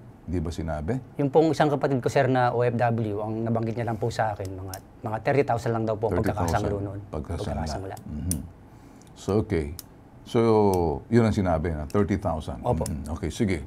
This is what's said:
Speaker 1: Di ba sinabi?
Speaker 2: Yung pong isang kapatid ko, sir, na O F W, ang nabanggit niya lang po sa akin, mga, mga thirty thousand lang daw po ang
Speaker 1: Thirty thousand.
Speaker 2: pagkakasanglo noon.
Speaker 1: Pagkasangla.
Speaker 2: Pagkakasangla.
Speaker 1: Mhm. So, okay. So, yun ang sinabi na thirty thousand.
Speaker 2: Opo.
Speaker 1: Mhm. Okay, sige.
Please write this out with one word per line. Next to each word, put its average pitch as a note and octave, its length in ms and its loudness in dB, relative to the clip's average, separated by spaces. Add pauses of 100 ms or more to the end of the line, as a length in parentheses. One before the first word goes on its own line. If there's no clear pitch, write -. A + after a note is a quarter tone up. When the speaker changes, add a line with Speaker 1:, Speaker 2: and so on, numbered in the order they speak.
(240)
Speaker 1:
Di E2+ 140 -4
ba E2 160 -2
sinabi? D#2+ 480 -4 (160)
Speaker 2:
Yung C#3+ 160 0
pong D#3+ 160 6
isang D3+ 180 4
kapatid C#3 300 2
ko, A#2 100 -2
sir, C3+ 220 4
na B2+ 240 4
O A#2 80 2
F A#2+ 160 2
W, A#2 420 0
ang A2 220 -4
nabanggit A2+ 320 0
niya A2+ 160 -4
lang A2 80 -2
po A#2+ 100 -2
sa A2 300 -2
akin, G2 100 -6
mga, F#2+ 260 -10 (280)
mga A2 240 -4
thirty C#3 180 4
thousand A#2+ 300 0
lang A2+ 100 0
daw A2 140 0
po G#2 160 0
ang F2+ 80 2
Speaker 1:
Thirty F2+ 80 0
thousand. F#2+ 320 0
Speaker 2:
pagkakasanglo G#2 180 -2
noon. G2+ 200 -6 (100)
Speaker 1:
Pagkasangla. D#2 380 -6 (100)
Speaker 2:
Pagkakasangla. F#2+ 400 -6
Speaker 1:
Mhm. E2+ 420 -4 (760)
So, - 120 -4 (120)
okay. E2 260 -2 (560)
So, - 160 0 (680)
yun A#2 160 4
ang A2 80 4
sinabi E2+ 400 2
na D2+ 160 -4
thirty G2+ 320 2
thousand. D#2+ 420 -4
Speaker 2:
Opo. A#2 220 0
Speaker 1:
Mhm. D2+ 260 -4
Okay, E2 220 -4
sige. F#2 360 0